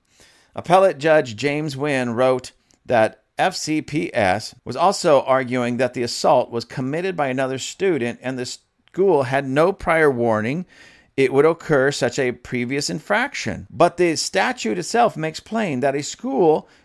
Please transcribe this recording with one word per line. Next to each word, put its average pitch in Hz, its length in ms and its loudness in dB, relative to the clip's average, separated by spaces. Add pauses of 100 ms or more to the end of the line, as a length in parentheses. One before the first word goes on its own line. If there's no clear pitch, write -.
(560)
Appellate 180 420 4
Judge 143 380 2
James 143 400 -4
Wynn 131 380 -2
wrote 127 360 0 (340)
that 110 380 2 (160)
F 165 160 0
C 156 260 -4
P 160 320 -4
S 101 400 0 (120)
was 117 100 -8
also 165 480 2
arguing 127 540 0
that 123 180 0
the - 80 -4
assault 127 480 2
was 117 140 -6
committed 160 520 -6
by 143 120 -2
another 131 300 -4
student 120 640 -4
and 127 140 -6
the 123 100 -6
school - 760 0
had 139 240 -2
no 151 260 2
prior 160 380 2
warning 117 560 0 (540)
it 127 140 2
would 139 100 6
occur 147 480 2
such 131 260 -2
a 127 140 0
previous 127 560 -6
infraction. 170 840 -4
But 175 280 2
the 170 180 2
statute 214 640 -2
itself 208 400 0
makes 156 200 -6
plain 196 420 -4
that 135 140 0
a 147 80 -4
school 180 640 0 (180)